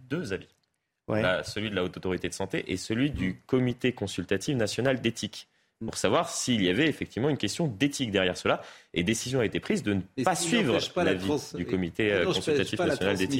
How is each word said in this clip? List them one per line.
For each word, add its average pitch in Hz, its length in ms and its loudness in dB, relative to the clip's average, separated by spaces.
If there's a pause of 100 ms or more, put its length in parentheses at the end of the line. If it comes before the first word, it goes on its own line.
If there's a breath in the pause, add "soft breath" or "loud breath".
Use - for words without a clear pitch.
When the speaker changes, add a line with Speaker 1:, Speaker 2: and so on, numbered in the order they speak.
Speaker 1:
deux 147 220 -4
avis. 87 160 -6 (640)
Speaker 2:
Ouais. 107 120 2
Speaker 1:
La, 92 220 2
celui 107 260 -6
de 101 60 -4
la 90 80 2
Haute 90 140 -4
Autorité 90 320 -2
de - 40 -14
Santé - 380 -4
et 95 60 -2
celui 127 340 -2
du 92 360 -4
Comité 127 440 2
Consultatif 98 640 -2
National 120 460 0
d'Éthique, - 480 -4 (320)
Speaker 3:
Hmm. 113 60 -6
Speaker 1:
pour - 100 -8
savoir 143 320 2
s'il 117 340 0
y 87 60 4
avait 123 180 4
effectivement 120 420 -2
une 139 80 0
question 151 300 -2
d'éthique 131 440 -2
derrière 92 260 4
cela. 127 240 0 (320 loud breath)
Et 87 100 2
décision 123 380 0
a 107 40 4
été 85 140 0
prise 196 240 -2
de 101 120 2
ne 95 60 0 (140)
Speaker 3:
Et 131 80 -2
Speaker 1:
pas 175 120 2
Speaker 3:
s'il - 160 -2
Speaker 1:
suivre 208 220 4
Speaker 3:
n'empêche - 200 0
pas 175 100 0
la 180 100 4
Speaker 1:
l'avis 92 140 -4
Speaker 3:
trans-, 131 300 -4
Speaker 1:
du 90 60 -2
Speaker 3:
et - 20 -8
Speaker 1:
Comité, 92 400 -2
Speaker 3:
s'il 104 80 4
Speaker 1:
euh, 95 100 4
Speaker 3:
n'empêche 92 140 2
Speaker 1:
Consultatif 107 400 0
Speaker 3:
pas 175 80 0
la 156 80 2
Speaker 1:
National 101 240 2
d'Éthique. 92 120 2 (100)